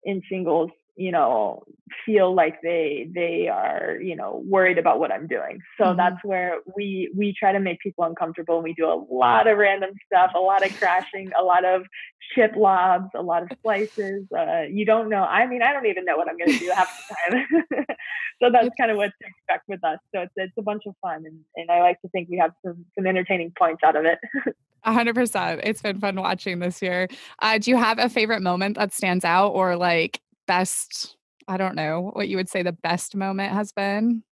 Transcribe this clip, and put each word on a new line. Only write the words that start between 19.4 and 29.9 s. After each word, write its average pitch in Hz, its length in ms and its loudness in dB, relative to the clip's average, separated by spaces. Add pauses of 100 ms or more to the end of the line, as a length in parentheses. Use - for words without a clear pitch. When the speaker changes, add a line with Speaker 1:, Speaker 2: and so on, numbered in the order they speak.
Speaker 1:
with 190 160 -8
us. 160 140 -2 (140)
So 190 100 -4
it's, 185 120 -10
it's 190 240 -6
a 214 40 -8
bunch 208 240 -6
of 196 140 -14
fun, 160 260 -8
and, 160 120 -20 (180)
and 170 140 -8
I 175 100 4
like 175 220 4
to 185 60 -16
think 175 200 -6
we 175 100 -6
have 165 120 2 (160)
some, 175 180 -12 (140)
some 190 80 -2
entertaining 180 500 -2
points 165 280 0
out 160 100 6
of 151 100 0
it. 170 140 2 (260)
<laughs> - 100 -2 (300)
Speaker 2:
A 220 80 2
hundred 233 220 2
percent. 190 480 0
It's 214 180 -4
been 196 200 -4
fun 196 160 -2
watching 180 420 -2
this 180 240 -4
year. 185 240 0 (320)
Uh, 220 200 2
do 220 120 0
you 262 60 6
have 226 240 2
a 247 80 2
favorite 220 340 0
moment 185 360 0
that 202 140 -2
stands 180 320 0
out, 185 260 4
or, 185 260 2
like, 170 440 0 (280)